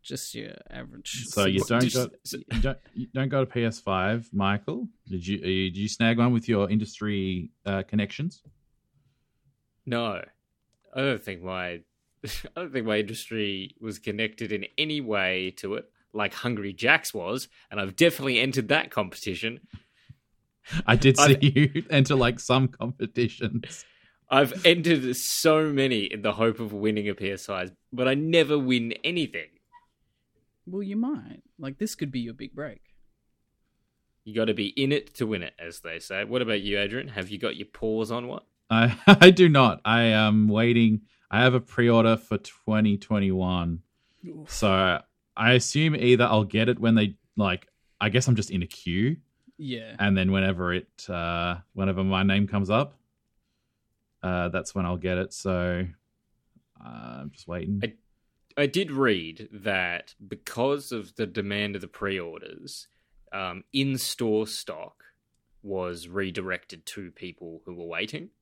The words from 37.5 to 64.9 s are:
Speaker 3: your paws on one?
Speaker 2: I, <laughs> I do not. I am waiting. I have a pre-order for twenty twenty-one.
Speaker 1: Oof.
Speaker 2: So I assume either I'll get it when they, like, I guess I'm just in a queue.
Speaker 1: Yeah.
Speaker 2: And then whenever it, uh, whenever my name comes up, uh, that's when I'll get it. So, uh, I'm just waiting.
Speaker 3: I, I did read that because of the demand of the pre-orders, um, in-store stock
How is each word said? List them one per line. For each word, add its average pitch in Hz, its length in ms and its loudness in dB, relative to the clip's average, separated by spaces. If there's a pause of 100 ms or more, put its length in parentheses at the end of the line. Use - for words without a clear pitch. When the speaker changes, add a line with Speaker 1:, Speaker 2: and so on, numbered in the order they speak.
Speaker 3:
your 95 100 -12
paws 110 440 -4
on 120 160 -6
one? 120 140 -10 (300)
Speaker 2:
I, 113 260 4 (100)
<laughs> 202 140 12
I 180 120 12
do 175 180 8
not. 131 340 6
I 117 200 4
am 107 440 6
waiting. 113 540 4 (280)
I 110 120 4
have 127 100 6
a 127 80 2
pre-order 117 560 4
for 113 220 -6
twenty 107 580 0
twenty-one. 92 840 0 (460)
Speaker 1:
Oof. 156 240 -16
Speaker 2:
So 95 520 2 (340)
I 117 160 4
assume 151 420 2
either 120 300 6
I'll 110 200 4
get 110 260 2
it - 80 0
when 113 160 4
they, 104 220 2 (200)
like, 95 320 -2 (320)
I 104 80 2
guess 123 200 2
I'm 120 80 6
just 104 140 -4
in 92 120 -2
a 85 40 -4
queue. 107 520 -2 (380)
Speaker 1:
Yeah. 113 440 -12
Speaker 2:
And 101 180 4
then 95 140 2
whenever 92 420 0
it, - 340 -8
uh, 87 480 -4 (180)
whenever 95 280 -2
my 95 220 2
name 98 240 4
comes 98 220 -2
up, 139 240 0 (1300)
uh, 90 260 -2
that's 85 260 -6
when 92 120 -2
I'll 90 100 -2
get 90 220 -2
it. 92 140 -6
So, 90 520 -2 (1000)
uh, 58 40 -18
I'm 60 420 -14
just - 160 -20
waiting. 90 360 -4
Speaker 3:
I, 113 100 -4 (720)
I 147 40 2
did 175 240 -2
read 107 600 0
that 95 600 -4 (120)
because 135 640 -4
of 107 240 -10
the 113 100 -4
demand 101 480 -4
of 95 80 -8
the 87 60 -16
pre-orders, 82 1000 -10 (440)
um, 92 400 -8
in-store 123 760 -2
stock - 580 -14 (580)